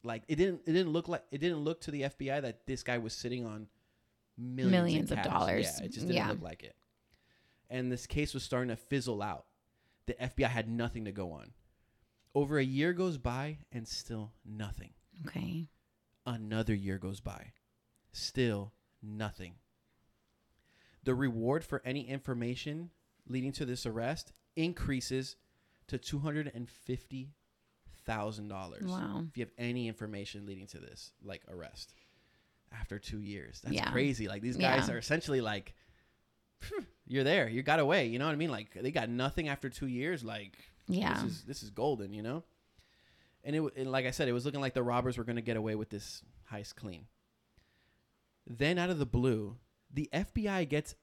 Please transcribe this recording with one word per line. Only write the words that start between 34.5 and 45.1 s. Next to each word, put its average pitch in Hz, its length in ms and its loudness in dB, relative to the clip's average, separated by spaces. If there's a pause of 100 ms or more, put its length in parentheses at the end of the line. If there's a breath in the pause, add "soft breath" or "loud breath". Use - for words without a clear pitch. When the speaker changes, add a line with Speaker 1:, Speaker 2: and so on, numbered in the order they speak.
Speaker 1:
guys 135 320 6
Speaker 2:
Yeah. 120 60 0
Speaker 1:
are 120 40 -2
essentially 147 420 2
like, 107 360 -2 (840 soft breath)
"Phew, 392 220 -6 (220)
you're 135 160 2
there. 147 260 6
You 117 140 0
got 143 160 6
away." 147 300 6
You 117 100 0
know 139 80 2
what 160 60 2
I 147 40 0
mean? 160 140 0
Like, 110 240 -6
they 104 160 -2
got 120 180 0
nothing 131 380 0
after 139 240 -2
two - 160 -6
years. 131 380 -2
Like, 104 340 -8 (300)
Speaker 2:
Yeah. 190 340 2
Speaker 1:
this 185 100 0
is, 160 120 -10
this - 180 -8
is 107 80 -12
golden, 107 420 0
you 107 100 -6
know? 135 220 -4 (960 soft breath)
And 143 140 -2
it - 40 4
w-, 151 160 0
and 135 140 -2
like 131 160 4
I 127 40 2
said, 135 180 2
it 123 40 4
was 120 140 2
looking 143 140 -2
like 135 140 0
the 127 80 4
robbers 120 360 2